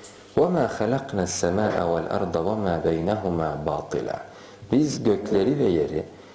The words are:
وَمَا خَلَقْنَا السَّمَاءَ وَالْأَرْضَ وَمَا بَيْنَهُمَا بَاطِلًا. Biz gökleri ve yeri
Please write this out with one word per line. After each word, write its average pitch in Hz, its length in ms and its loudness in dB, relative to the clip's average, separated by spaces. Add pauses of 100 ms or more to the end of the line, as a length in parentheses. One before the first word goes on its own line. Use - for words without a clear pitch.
(360)
وَمَا 170 300 4
خَلَقْنَا 110 560 -2
السَّمَاءَ 90 540 0 (160)
وَالْأَرْضَ 87 400 -2
وَمَا 90 500 0
بَيْنَهُمَا 85 680 0 (160)
بَاطِلًا. 73 500 -4 (560)
Biz 143 300 2
gökleri 107 560 2
ve 135 60 2
yeri 82 400 2 (300)